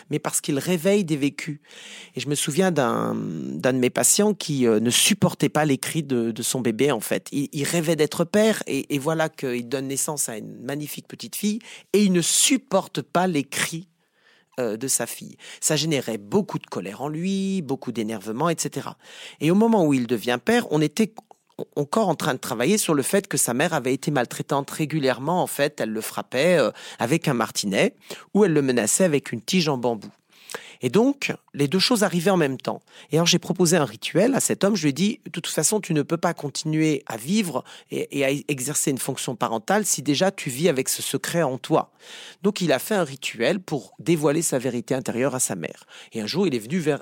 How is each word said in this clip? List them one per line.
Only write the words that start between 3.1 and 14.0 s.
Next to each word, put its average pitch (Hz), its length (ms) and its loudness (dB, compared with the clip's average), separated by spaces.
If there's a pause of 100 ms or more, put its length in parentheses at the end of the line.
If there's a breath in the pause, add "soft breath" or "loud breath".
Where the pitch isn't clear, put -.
d'un 95 600 -2
de 131 60 0
mes 123 100 4
patients 202 440 2
qui, 139 320 0
euh, 110 140 6
ne 117 100 2
supportait - 600 2
pas 151 160 2
les 139 140 2
cris - 240 -4
de, 120 280 0
de 113 120 -6
son - 180 -2
bébé, 117 300 2
en 113 100 -2
fait. - 320 -4
Il, 139 180 -4
il 143 140 -4
rêvait 165 320 0
d'être 151 260 0
père 208 440 2
et, 139 280 -2
et 139 40 -2
voilà 160 280 0
qu'il 123 400 -6
donne 135 200 -4
naissance 139 420 -4
à 113 80 -8
une 107 260 -12
magnifique 143 460 -8
petite - 260 -14
fille 214 240 -2 (320 loud breath)
et 208 120 6
il 185 100 6
ne 175 80 6
supporte - 800 0
pas 180 260 0
les 151 160 0
cris, - 460 -6 (720 soft breath)